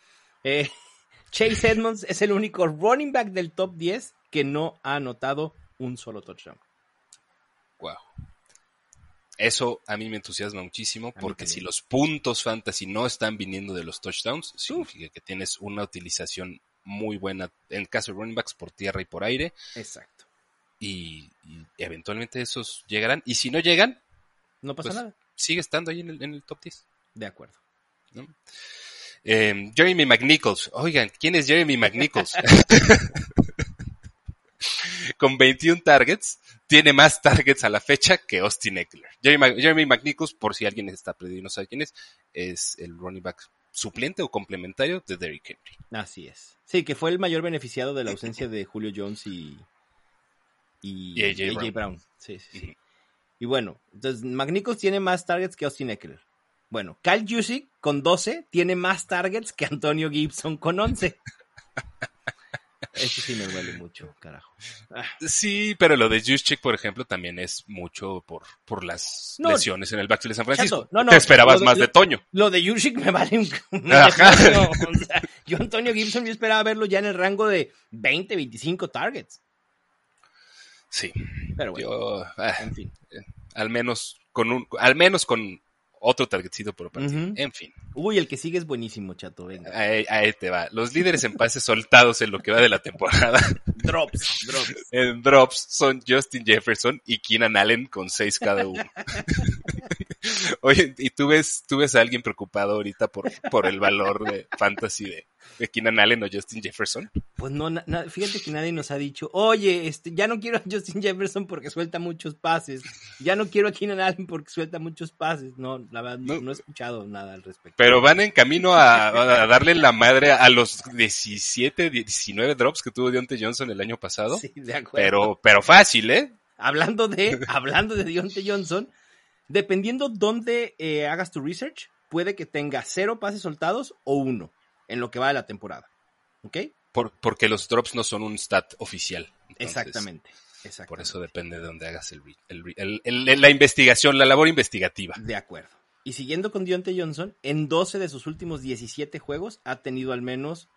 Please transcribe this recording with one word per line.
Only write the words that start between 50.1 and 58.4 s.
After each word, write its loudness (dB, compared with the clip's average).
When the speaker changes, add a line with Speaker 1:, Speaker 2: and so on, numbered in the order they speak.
Speaker 1:
y -10
Speaker 2:
Y 0
A -2
J -10
Speaker 1:
A -6
J -8
Speaker 2:
Brown. -8
Speaker 1:
Brown. -10
Sí, -20
sí, -20
sí. -16
Speaker 2:
Ujú. -20
Speaker 1:
Y -10
bueno, -4
entonces -8
McNichols -6
tiene -2
más -2
targets -4
que -6
Austin -8
Eckler. -14
Bueno, -10
Kyle 2
Juszczyk -4
con -2
doce -2